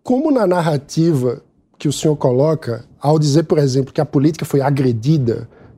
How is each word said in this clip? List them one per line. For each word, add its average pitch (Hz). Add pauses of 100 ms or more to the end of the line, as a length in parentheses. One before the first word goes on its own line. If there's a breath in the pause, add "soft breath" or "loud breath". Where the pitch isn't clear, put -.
como 285
na 240
narrativa 160 (380)
que -
o 139
senhor 151
coloca, 135 (140)
ao 151
dizer, 147
por 160
exemplo, 135
que 156
a 147
política 151
foi 139
agredida 127 (300 loud breath)